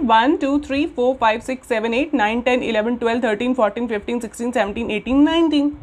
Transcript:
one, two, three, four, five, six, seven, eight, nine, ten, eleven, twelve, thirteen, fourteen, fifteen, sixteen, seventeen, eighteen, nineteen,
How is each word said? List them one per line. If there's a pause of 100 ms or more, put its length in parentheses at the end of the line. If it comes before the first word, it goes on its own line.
one,
two,
three,
four,
five,
six,
seven,
eight,
nine,
ten,
eleven,
twelve,
thirteen,
fourteen,
fifteen,
sixteen,
seventeen,
eighteen,
nineteen, (120)